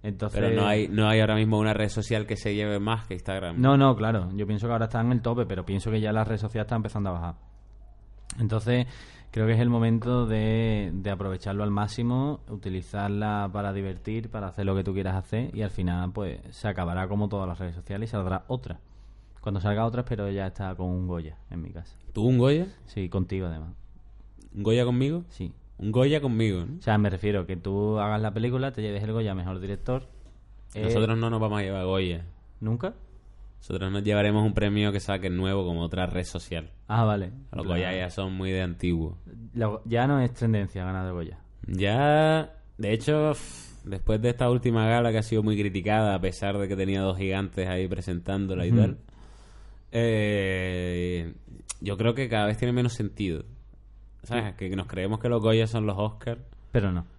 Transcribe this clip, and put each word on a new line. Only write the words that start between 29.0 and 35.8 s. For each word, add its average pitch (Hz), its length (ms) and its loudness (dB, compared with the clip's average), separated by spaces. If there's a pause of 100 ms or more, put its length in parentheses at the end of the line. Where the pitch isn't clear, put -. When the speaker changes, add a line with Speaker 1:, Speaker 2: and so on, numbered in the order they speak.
Speaker 1:
el 107 100 -4
Goya 110 200 0
a - 20 -2
mejor 92 240 -4
director. 101 480 -4 (680)
Eh, 107 100 -4
Speaker 2:
Nosotros 113 340 4
no 113 100 0
nos 113 120 0
vamos 107 180 0
a 101 60 0
llevar 95 220 -2
Goya. 90 380 0 (360)
Speaker 1:
¿Nunca? 117 340 -2 (640)
Speaker 2:
Nosotros 95 320 -4
nos 101 140 -2
llevaremos 104 400 4
un 107 100 2
premio 104 380 2
que 98 80 -2
saque 95 280 -2
nuevo 95 380 0
como 85 160 -2